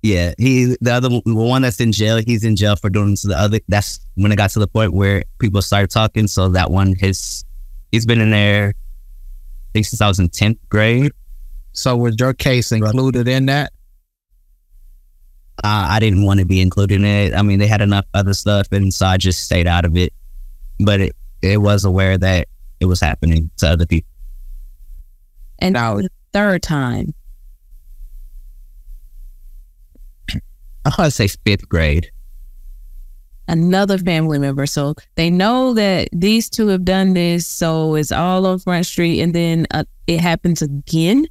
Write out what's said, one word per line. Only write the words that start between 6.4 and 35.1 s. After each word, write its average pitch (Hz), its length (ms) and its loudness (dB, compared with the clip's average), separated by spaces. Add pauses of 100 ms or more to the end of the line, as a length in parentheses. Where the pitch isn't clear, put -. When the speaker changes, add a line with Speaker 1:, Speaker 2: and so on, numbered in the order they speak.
Speaker 1:
that 90 200 2
one, 95 260 2
his, - 500 -4 (480)
he's 117 120 0
been 117 140 4
in 110 120 4
there, 104 440 2
I - 960 -18
think, 110 120 2
since - 160 -6
I 107 80 2
was 95 100 0
in 87 80 4
tenth 107 300 0 (100)
grade. 117 460 2 (580)
Speaker 2:
So 127 240 -2
was 120 240 0
your 127 140 2
case 127 400 0
included 120 560 0
in 131 160 2
that? 143 260 0 (1900)
Speaker 1:
Uh, 104 280 0
I 107 100 2
didn't 101 240 4
wanna 98 220 4
be 92 160 2
included 98 400 2
in 104 40 2
it. 101 300 2
I 98 60 2
mean, 101 180 4
they 101 80 4
had 104 140 2
enough 101 320 2
other 98 200 2
stuff, 101 380 0
and 98 220 0
so - 120 0
I 95 120 4
just 92 260 0
stayed 87 240 0
out 85 160 2
of 85 140 2
it. 90 160 0 (680)
But 101 220 4
it, - 140 -2 (260)
it 98 200 2
was 104 220 2
aware 95 340 2
that 92 300 2 (320)
it - 60 0
was 90 160 2
happening 82 560 0
to - 100 0
other 82 180 2
people. 82 240 -2 (1500)
Speaker 3:
And 185 140 2
Speaker 2:
Now 117 240 0
Speaker 3:
the 190 100 -4 (240)
third 202 320 0
time? 135 500 -2 (3750)
Speaker 1:
I 147 120 0
wanna 160 140 0
say 104 160 -2
fifth - 400 -2
grade. 80 420 0 (1400)
Speaker 3:
Another 185 480 2
family 160 420 0
member. 139 260 -2
So 143 300 -2 (200)